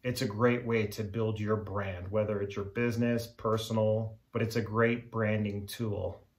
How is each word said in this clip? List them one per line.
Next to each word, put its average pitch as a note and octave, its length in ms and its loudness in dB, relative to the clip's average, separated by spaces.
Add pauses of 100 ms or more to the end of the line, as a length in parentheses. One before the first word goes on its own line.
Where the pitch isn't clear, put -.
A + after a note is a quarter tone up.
It's B2+ 160 -2
a B2+ 40 0
great A#2+ 400 2
way A2+ 220 2
to G#2+ 160 -6
build G#2+ 380 -2
your G#2+ 160 2
brand, F#2+ 500 -4
whether G#2 340 0
it's G2 140 -4
your G2+ 80 -4
business, A#2 640 0
personal, A2 920 0 (140)
but A#2+ 100 -2
it's A2 140 -2
a A2 60 2
great A#2 500 2
branding G#2 560 0
tool. F#2+ 540 -4 (180)